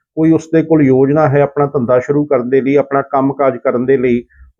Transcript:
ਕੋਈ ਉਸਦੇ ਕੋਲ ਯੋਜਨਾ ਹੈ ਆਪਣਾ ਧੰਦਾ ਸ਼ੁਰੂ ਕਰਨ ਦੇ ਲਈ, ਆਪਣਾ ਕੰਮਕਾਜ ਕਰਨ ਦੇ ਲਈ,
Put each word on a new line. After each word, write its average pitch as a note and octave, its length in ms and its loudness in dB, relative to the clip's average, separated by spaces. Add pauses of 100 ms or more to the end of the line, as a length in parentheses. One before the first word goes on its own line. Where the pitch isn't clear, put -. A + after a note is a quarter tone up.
(160)
ਕੋਈ D#3+ 160 2
ਉਸਦੇ D#3+ 300 0
ਕੋਲ D#3+ 200 2
ਯੋਜਨਾ C#3 460 2
ਹੈ C#3+ 140 2
ਆਪਣਾ C#3+ 240 -2
ਧੰਦਾ B2+ 340 0
ਸ਼ੁਰੂ D3 260 -2
ਕਰਨ B2 220 -2
ਦੇ C3+ 120 2
ਲਈ, C3+ 140 -2
ਆਪਣਾ C#3 280 -2
ਕੰਮਕਾਜ C3+ 540 -2
ਕਰਨ B2 300 -4
ਦੇ C3+ 100 2
ਲਈ, B2 260 -2 (380)